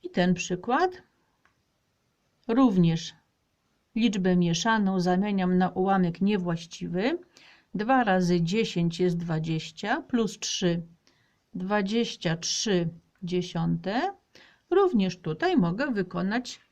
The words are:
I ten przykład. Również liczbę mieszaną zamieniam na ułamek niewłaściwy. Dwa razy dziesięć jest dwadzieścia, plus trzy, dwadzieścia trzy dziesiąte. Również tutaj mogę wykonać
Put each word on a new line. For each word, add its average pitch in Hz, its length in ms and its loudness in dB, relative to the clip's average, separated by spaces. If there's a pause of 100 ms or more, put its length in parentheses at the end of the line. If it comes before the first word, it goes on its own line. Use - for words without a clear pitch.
I - 20 -12
ten 180 240 2
przykład. 240 680 -2 (1400)
Również 185 680 4 (800)
liczbę 202 400 2
mieszaną 190 640 2
zamieniam 180 580 0
na 180 120 4
ułamek 185 520 0
niewłaściwy. 185 960 -2 (540)
Dwa 240 300 0
razy 180 380 2
dziesięć 170 580 -2
jest 180 180 0
dwadzieścia, 170 840 -4
plus - 380 -2
trzy, 170 440 -2 (680)
dwadzieścia 196 840 -2
trzy 175 520 0 (340)
dziesiąte. 180 880 -2 (560)
Również 339 500 2
tutaj 330 380 0
mogę 208 340 0
wykonać 196 680 -4 (120)